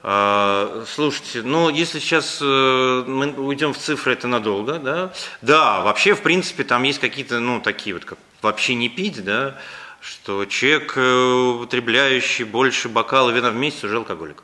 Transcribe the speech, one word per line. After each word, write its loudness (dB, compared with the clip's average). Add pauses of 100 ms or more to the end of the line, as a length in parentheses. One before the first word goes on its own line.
А, 2
слушайте, -4
ну, 2
если -2
сейчас, -2
э, 2
мы -2
уйдём -2
в -10
цифры, -2
это -2
надолго, -2
да? -4 (300)
Да, 6
вообще, 4
в -4
принципе, 0
там 0
есть 0
какие-то, -4
ну, -2
такие -4
вот, -10
как -16 (240)
вообще 0
не -2
пить, -6
да, -2 (420)
что -6
человек, 0
э, 4
употребляющий 0
больше 0
бокала 2
вина 0
в -6
месяц, -4
уже -4
алкоголик. -8